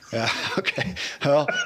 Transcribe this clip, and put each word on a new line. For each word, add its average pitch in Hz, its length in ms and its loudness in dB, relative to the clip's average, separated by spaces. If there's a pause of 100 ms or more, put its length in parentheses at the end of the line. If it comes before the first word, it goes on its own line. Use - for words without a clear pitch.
(140)
Yeah. 113 160 0 (280)
Okay. 131 380 -2 (300)
Well, 143 220 6 (180)